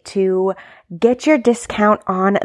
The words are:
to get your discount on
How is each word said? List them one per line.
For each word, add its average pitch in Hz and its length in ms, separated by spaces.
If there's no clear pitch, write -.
to 190 480
get 247 300
your 311 100
discount 214 680
on 190 380